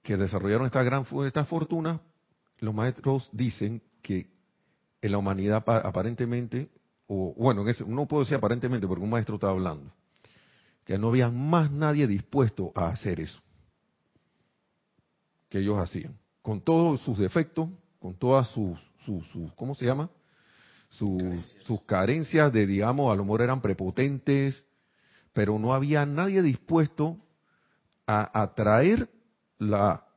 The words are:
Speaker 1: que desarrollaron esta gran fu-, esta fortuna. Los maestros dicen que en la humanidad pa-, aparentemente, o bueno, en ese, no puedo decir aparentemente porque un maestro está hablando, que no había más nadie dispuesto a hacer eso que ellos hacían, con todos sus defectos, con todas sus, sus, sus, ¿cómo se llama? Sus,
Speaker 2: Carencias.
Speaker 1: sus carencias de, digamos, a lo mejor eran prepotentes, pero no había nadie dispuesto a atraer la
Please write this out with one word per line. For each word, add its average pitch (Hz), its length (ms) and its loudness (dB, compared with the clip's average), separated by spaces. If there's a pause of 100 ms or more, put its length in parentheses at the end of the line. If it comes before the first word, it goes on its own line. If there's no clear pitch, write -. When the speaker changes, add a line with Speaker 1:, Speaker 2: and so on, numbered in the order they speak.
Speaker 1:
que 101 160 -4
desarrollaron 101 480 0
esta 127 180 0
gran 131 220 0
fu-, 139 180 -4
esta 139 220 -2
fortuna. 160 560 -4 (580)
Los 110 140 -4
maestros 127 580 -2
dicen 113 500 -2 (200)
que 92 300 -4 (720)
en 104 100 -2
la 104 60 0
humanidad 98 460 0
pa-, 113 160 2
aparentemente, 120 920 -4 (360)
o 95 280 -4
bueno, 113 260 2
en 104 80 0
ese, - 160 -4
no 135 220 -4
puedo 147 160 0
decir 117 120 0
aparentemente 120 520 -2
porque 90 160 -2
un 107 60 -2
maestro 113 260 -2
está 98 140 -2
hablando, 85 440 -4 (920)
que - 140 -4
no 110 120 0
había 123 200 2
más 147 420 2
nadie 147 360 2
dispuesto 101 680 0
a 85 140 0
hacer 90 300 -4
eso 78 220 -12 (2000)
que 101 100 -4
ellos 101 200 0
hacían, - 380 -8 (240)
con 107 200 -6
todos 165 400 2
sus 113 160 -4
defectos, 160 520 0 (300)
con 92 160 -12
todas 131 340 2
sus, 92 280 -4 (280)
sus, 90 220 -8
sus, 82 260 -12
¿cómo 135 220 -10
se 123 100 -8
llama? 139 240 0 (800)
Sus, 95 280 -2
Speaker 2:
Carencias. 90 480 -6
Speaker 1:
sus 110 180 -4
carencias 139 680 2
de, 104 140 4
digamos, 117 440 2
a 101 40 4
lo 98 80 -2
mejor 107 180 0
eran 127 200 0
prepotentes, 131 1000 0 (680)
pero 104 260 0
no 117 160 0
había 143 320 2
nadie 185 360 0
dispuesto 156 760 2 (880)
a 107 360 0
atraer 117 680 4 (500)
la 104 440 2 (140)